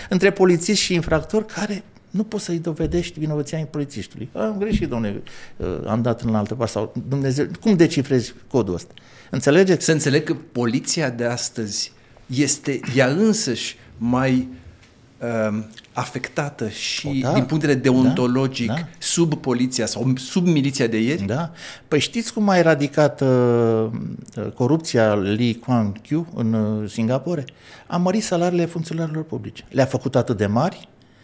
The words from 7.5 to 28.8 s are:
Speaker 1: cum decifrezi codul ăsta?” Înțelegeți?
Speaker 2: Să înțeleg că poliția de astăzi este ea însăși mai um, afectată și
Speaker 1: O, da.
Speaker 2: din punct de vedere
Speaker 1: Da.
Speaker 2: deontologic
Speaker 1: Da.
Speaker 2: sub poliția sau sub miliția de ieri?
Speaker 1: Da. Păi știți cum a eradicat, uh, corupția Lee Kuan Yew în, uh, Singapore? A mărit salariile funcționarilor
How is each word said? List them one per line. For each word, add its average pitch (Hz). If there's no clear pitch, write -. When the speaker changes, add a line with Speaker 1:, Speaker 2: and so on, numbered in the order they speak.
Speaker 1:
cum 214
decifrezi 143
codul 98
ăsta?” -
Înțelegeți? 175
Speaker 2:
Să -
înțeleg 147
că 160
poliția 127
de 120
astăzi 117
este 135
ea 131
însăși 180
mai 127
um, 107
afectată 127
și -
Speaker 1:
O, 143
da. 131
Speaker 2:
din 131
punct 151
de 143
vedere 127
Speaker 1:
Da. 127
Speaker 2:
deontologic 123
Speaker 1:
Da. 110
Speaker 2:
sub 165
poliția 127
sau 123
sub 175
miliția 139
de 110
ieri? 117
Speaker 1:
Da. 147
Păi 151
știți -
cum 208
a 190
eradicat, 151
uh, 120
corupția 123
Lee 107
Kuan 110
Yew 160
în, 113
uh, 107
Singapore? 131
A -
mărit 185
salariile 175
funcționarilor 160